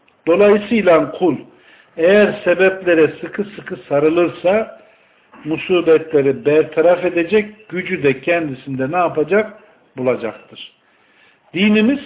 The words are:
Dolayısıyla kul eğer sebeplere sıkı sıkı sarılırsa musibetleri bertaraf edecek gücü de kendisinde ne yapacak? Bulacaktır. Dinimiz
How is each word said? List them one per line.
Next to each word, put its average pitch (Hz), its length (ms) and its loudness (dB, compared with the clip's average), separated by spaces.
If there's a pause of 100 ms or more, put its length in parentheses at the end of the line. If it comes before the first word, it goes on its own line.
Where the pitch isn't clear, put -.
(260)
Dolayısıyla 196 840 2
kul 156 240 -2 (600)
eğer 190 360 4 (120)
sebeplere 180 640 2 (120)
sıkı 190 240 -10
sıkı 180 320 -14
sarılırsa 170 1040 -2 (640)
musibetleri 151 1000 0
bertaraf 160 580 2
edecek 175 640 -2
gücü 180 340 -6
de 135 180 0
kendisinde 139 720 -4
ne 175 60 -4
yapacak? 165 680 -2 (340)
Bulacaktır. 117 760 -6 (840)
Dinimiz 214 520 2